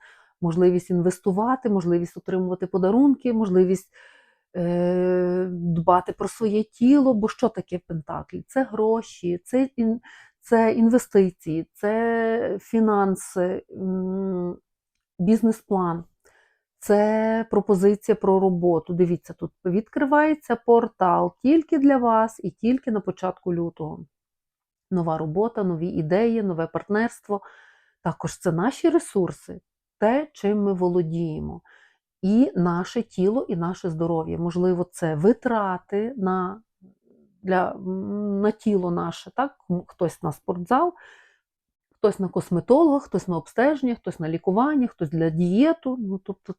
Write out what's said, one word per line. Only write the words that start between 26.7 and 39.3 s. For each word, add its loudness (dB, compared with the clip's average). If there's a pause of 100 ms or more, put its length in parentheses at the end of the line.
Також -6
це -2
наші 0
ресурси, -2 (380)
те, 0
чим -2
ми 0
володіємо. -2 (600)
І 2
наше -2
тіло, -2
і -4
наше -6
здоров'я. -4
Можливо, -2
це -4
витрати -2
на, -4 (800)
для, -2
м, -6
на 2
тіло -2
наше, -8